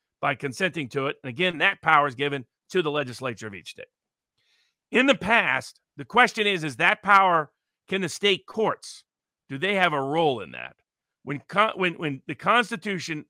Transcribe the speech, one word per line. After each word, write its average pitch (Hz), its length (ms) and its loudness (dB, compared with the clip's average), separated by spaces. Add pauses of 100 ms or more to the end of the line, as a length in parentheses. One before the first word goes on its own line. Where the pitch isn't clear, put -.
(220)
by 143 140 -2
consenting 143 520 -6
to 139 200 -4
it. 147 140 -6
And 135 60 -12
again, 165 300 -4
that 190 240 0
power 151 240 6
is 131 80 -4
given 139 320 -4 (240)
to 185 100 0
the 156 100 0
legislature 123 560 -6
of 101 80 -14
each - 180 -14
state. - 120 -16 (1080)
In 247 140 2
the 269 100 4
past, 175 640 -2 (180)
the 143 80 -12
question 214 400 2
is, 185 180 0
is 131 120 -6
that 180 260 2
power, 190 480 4 (380)
can 190 120 -2
the 175 80 -2
state 196 380 0
courts, - 580 -4 (460)
do 135 80 -8
they 190 160 0
have 180 180 4
a 143 80 0
role 139 400 2
in 73 120 -12
that? 62 240 -14 (480)
When 143 220 -8
con-, 208 300 2
when, 180 180 -2
when 147 320 -6
the 151 80 -8
Constitution 190 960 -2